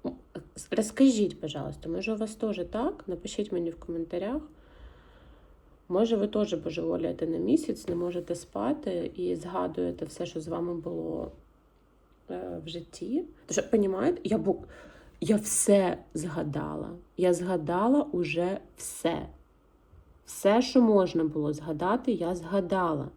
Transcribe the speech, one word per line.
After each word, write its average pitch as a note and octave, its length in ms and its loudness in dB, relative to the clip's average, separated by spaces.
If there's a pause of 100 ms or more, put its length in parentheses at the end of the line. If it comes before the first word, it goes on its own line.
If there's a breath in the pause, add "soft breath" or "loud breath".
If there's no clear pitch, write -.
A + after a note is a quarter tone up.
м, - 100 -4 (400)
с-, - 160 -16
розкажіть, G#3+ 680 4
пожалуйста, C#3+ 500 -6
може, G3 240 -2
у G#3+ 40 -2
вас G#3+ 180 -4
теж G3+ 260 -2 (100)
так? B3 360 -4
Напишіть G3+ 440 -6
мені E3+ 180 -2
в E3 100 -8
коментарях. F3 640 -4 (1500 soft breath)
Може, A3+ 240 4
ви G3+ 120 2
теж G#3 260 0
божеволієте E3 760 -4
на E3 100 -2
місяць, A3 500 0
не F3 80 -2
можете F3 400 -4
спати G3+ 800 -4
і F3+ 200 -2
згадуєте F3 680 -4
все, E3+ 200 -6
що E3+ 140 -8
з D#3 80 -8
вами E3+ 260 -4
було, E3 580 -6 (1000)
е, F3+ 360 -8
в - 20 -14
житті. F#3+ 560 -6 (220 loud breath)
Тож, - 140 -2
понімаєте, G#3 640 2
я G#3 140 2
бу-, F3 260 0 (580 loud breath)
я G#3+ 140 4
все G3+ 600 4 (160)
згадала. D3+ 760 -4 (280)
Я F3+ 160 6
згадала F3+ 800 2
уже F3 460 0 (200)
все. - 480 -4 (1000)
Все, G#3 360 4
що B3+ 200 6
можна F#3+ 420 6
було D3+ 300 0
згадати, E3+ 580 0
я F3 240 0
згадала. F3 800 0